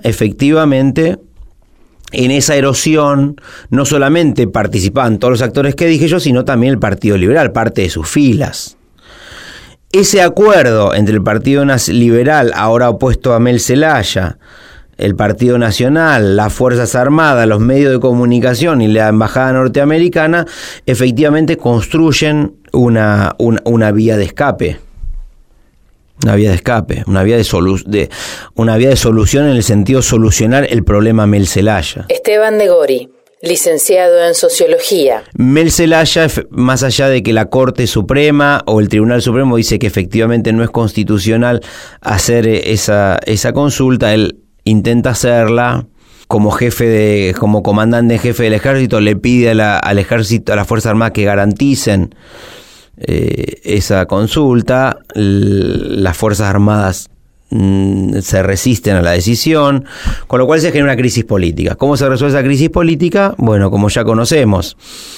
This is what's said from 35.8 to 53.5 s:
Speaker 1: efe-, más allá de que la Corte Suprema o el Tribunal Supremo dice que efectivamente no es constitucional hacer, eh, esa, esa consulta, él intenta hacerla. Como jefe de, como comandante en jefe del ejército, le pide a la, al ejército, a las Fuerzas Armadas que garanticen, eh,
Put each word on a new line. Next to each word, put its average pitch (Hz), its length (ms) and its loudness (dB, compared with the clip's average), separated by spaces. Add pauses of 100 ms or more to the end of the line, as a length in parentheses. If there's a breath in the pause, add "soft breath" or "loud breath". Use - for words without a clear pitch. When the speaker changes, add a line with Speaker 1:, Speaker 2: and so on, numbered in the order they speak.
Speaker 1:
efe-, - 240 -4
más 127 340 -2
allá 135 280 0
de 127 120 0
que 113 120 0
la 110 160 0
Corte 127 360 0
Suprema 143 800 0
o 110 160 2
el 104 80 2
Tribunal 113 320 2
Supremo 123 380 0
dice 107 200 0
que 107 100 -2
efectivamente 110 640 -2
no 113 100 0
es 113 60 -4
constitucional 113 920 0 (400 loud breath)
hacer, 113 480 0
eh, 107 240 0
esa, 101 540 0
esa 110 260 -2
consulta, 131 640 0
él 104 240 -2 (260)
intenta 117 460 2
hacerla. 120 720 0 (440 soft breath)
Como 107 220 0
jefe 120 380 -2
de, 104 500 0
como 107 240 0
comandante 117 520 2
en 104 60 -2
jefe 120 240 -2
del 110 100 2
ejército, 131 480 0
le 104 140 2
pide 120 340 2
a 113 40 2
la, 107 240 2
al 101 200 -2
ejército, 107 560 -2
a - 20 0
las 101 100 -2
Fuerzas 113 260 -2
Armadas 110 200 0
que 107 120 -2
garanticen, 101 880 0 (840 loud breath)
eh, - 640 -4